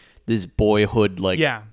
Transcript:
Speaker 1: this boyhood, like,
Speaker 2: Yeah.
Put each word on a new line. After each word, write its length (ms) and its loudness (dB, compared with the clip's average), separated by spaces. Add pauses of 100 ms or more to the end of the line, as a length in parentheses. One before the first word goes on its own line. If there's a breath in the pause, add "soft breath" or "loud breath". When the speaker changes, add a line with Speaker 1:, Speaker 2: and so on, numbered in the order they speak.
(260 soft breath)
Speaker 1:
this 200 -4
boyhood, 760 2
like, 180 -2
Speaker 2:
Yeah. 240 -2 (100)